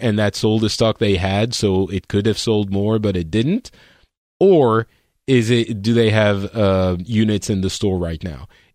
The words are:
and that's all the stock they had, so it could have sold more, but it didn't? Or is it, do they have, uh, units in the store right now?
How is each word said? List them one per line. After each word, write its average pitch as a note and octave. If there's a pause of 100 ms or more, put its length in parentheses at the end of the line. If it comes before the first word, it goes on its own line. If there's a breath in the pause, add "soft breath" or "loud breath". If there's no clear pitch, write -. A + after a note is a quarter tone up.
and G#2+
that's G#2
all A2
the G#2+
stock A2
they G2+
had, G2
so F#2+
it F#2
could G2+
have G#2+
sold G#2
more, G#2
but G#2
it E2
didn't? C#3+ (720 soft breath)
Or C3 (400)
is A#2+
it, A#2
do A2+
they A#2
have, G#2
uh, F#2+
units G#2+
in G2
the F#2+
store F#2
right E2
now? C#2+ (260 soft breath)